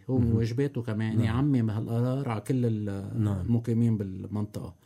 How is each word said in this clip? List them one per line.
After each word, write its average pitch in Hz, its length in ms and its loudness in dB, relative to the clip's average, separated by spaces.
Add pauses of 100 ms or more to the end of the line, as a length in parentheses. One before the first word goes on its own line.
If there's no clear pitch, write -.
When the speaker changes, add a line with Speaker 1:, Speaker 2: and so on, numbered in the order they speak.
(100)
Speaker 1:
هو 131 80 2
من 120 80 4
Speaker 2:
مهم. 117 100 4
Speaker 1:
واجباته 117 460 0
كمان 110 340 -2
Speaker 2:
نعم. 113 80 4
Speaker 1:
يعمم 120 460 2
هالقرار 120 580 -2
على 110 120 -2
كل 123 260 0
ال-، 104 560 -2
Speaker 2:
نعم. 101 180 2
Speaker 1:
المقيمين 117 580 2
بالمنطقة. 98 760 -6 (120)